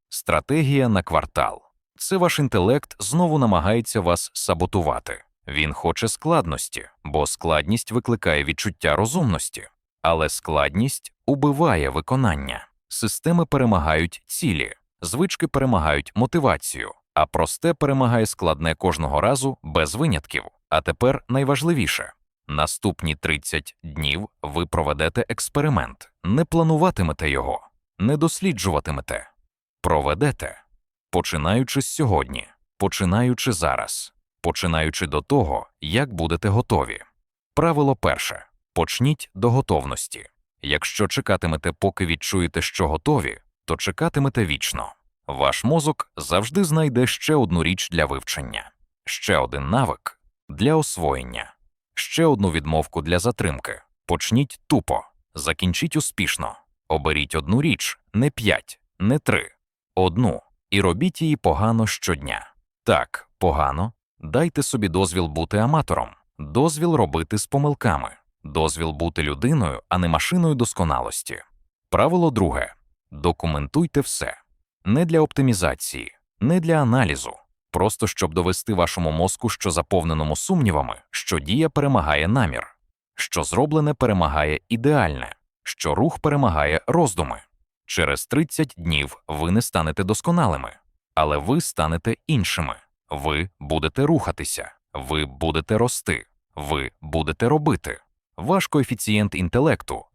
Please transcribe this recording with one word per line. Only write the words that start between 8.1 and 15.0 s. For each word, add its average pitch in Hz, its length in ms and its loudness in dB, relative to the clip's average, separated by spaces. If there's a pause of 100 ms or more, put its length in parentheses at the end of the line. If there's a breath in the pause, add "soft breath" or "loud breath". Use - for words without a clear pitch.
відчуття 76 520 -2
розумності. 117 720 -2 (340)
Але 82 280 2
складність 78 840 -2 (120)
убиває 139 640 2
виконання. 73 800 -2 (200)
Системи 165 580 0
перемагають 87 800 2
цілі, 76 480 -2 (280)